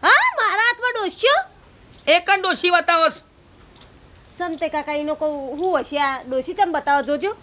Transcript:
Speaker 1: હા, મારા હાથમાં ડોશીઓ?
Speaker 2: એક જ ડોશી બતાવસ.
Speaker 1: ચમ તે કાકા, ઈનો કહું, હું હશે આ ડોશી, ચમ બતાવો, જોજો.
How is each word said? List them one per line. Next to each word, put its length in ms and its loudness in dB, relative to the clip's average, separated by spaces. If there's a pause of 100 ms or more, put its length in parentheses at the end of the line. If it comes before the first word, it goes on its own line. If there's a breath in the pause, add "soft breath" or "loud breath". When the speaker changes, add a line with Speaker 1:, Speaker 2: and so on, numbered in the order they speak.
Speaker 1:
હા, 60 4
મારા 540 2
હાથમાં 280 0
ડોશીઓ? 420 0 (720)
Speaker 2:
એક 240 4
જ 100 2
ડોશી 280 0
બતાવસ. 540 2 (1120)
Speaker 1:
ચમ 180 -6
તે 140 -4
કાકા, 240 -4
ઈનો 220 -2
કહું, 420 -4
હું 220 0
હશે 200 -4
આ 240 -2
ડોશી, 300 -6
ચમ 180 0
બતાવો, 300 2
જોજો. 420 -4